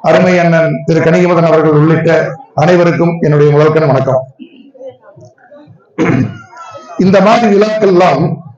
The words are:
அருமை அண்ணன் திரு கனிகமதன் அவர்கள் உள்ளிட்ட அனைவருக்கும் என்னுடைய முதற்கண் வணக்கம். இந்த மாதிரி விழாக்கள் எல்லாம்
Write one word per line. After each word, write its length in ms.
அருமை 380
அண்ணன் 460
திரு 140
கனிகமதன் 460
அவர்கள் 260
உள்ளிட்ட 640
அனைவருக்கும் 640
என்னுடைய 300
முதற்கண் 340
வணக்கம். 420
இந்த 220
மாதிரி 280
விழாக்கள் 420
எல்லாம் 540